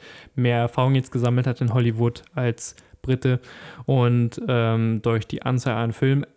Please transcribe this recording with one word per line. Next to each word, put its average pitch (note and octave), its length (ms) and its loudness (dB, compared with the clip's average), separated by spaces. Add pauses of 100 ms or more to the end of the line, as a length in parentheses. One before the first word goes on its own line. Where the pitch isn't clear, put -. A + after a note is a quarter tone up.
(360)
mehr B2 240 2
Erfahrung B2+ 360 2
jetzt C3 160 0
gesammelt B2 360 0
hat B2 120 -4
in A2+ 140 0
Hollywood A#2 500 0 (120)
als B2 400 -4 (260)
Brite B2+ 380 0 (460)
und, A#2+ 640 2
ähm, A2+ 540 2
durch A#2 260 0
die - 140 -8
Anzahl B2 340 -2
an A2+ 180 -2
Filmen. C#3 320 2 (120)